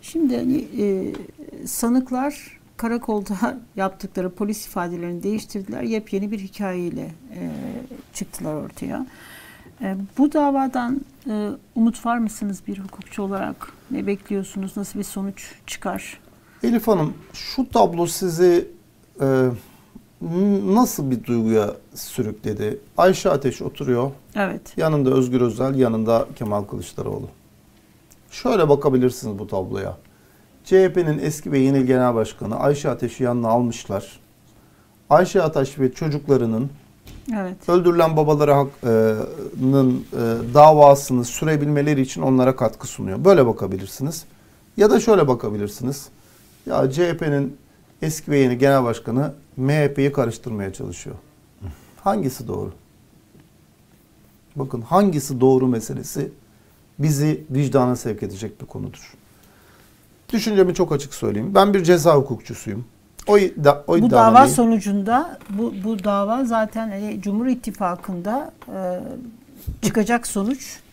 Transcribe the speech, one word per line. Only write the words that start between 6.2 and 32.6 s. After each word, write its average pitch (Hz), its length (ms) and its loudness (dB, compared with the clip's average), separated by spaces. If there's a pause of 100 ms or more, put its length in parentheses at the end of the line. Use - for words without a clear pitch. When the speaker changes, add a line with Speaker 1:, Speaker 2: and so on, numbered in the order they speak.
Speaker 1:
bir 214 80 -6
hikayeyle, 185 720 -8 (240)
e, 175 160 -10 (640)
çıktılar - 400 -10
ortaya. - 520 -10 (720)
E, 190 160 -6 (220)
bu 294 140 2
davadan, 269 680 0 (300)
e, 208 180 -4 (260)
umut 226 320 0
var 233 120 0
mısınız 208 500 -6
bir 196 100 -8
hukukçu 196 440 -12
olarak? 196 500 -8 (180)
Ne 196 160 -6
bekliyorsunuz? 196 680 -6
Nasıl 202 220 -8
bir 202 60 -6
sonuç - 500 -10 (120)
çıkar? - 540 -10 (420)
Speaker 2:
Elif 233 260 0
Hanım, 170 260 2 (180)
şu - 380 -6
tablo 170 360 2
sizi, 175 640 2 (520)
e, 139 60 0 (960)
n-, 190 540 0
nasıl 170 360 0
bir 117 140 -4
duyguya 110 500 0 (200)
sürükledi? 113 840 -6 (180)
Ayşe 185 340 4
Ateş 135 320 -2
oturuyor. 127 480 -2 (260)
Speaker 1:
Evet. 196 240 -4 (160)
Speaker 2:
Yanında 151 340 2
Özgür 127 300 2
Özel, 123 340 0
yanında 113 520 2 (100)
Kemal 104 260 -4
Kılıçdaroğlu. - 680 -10 (1000)
Şöyle 208 380 0
bakabilirsiniz 127 680 2
bu 101 80 -10
tabloya. 95 500 -6 (680)
C 190 200 6
H 180 80 0
P'nin 165 260 0
eski 156 340 -6
ve 139 60 2
yeni 135 280 4
genel 127 280 2
başkanı 110 460 -4